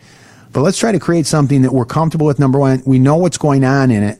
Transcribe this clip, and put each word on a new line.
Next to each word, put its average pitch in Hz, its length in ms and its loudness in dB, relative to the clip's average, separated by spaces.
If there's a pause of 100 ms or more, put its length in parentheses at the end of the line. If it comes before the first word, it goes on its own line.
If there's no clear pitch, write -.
(520)
but 127 100 -2
let's 185 160 -2
try 226 120 -2
to 190 80 -2
create 170 280 -2
something 143 360 0
that 127 100 0
we're 131 120 0
comfortable 156 420 -2
with. 147 140 -2
Number 135 180 2
one, 135 260 0
we 131 140 2
know 139 200 2
what's 180 200 -2
going 139 240 0
on 131 300 0
in 104 100 0
it. 104 180 -4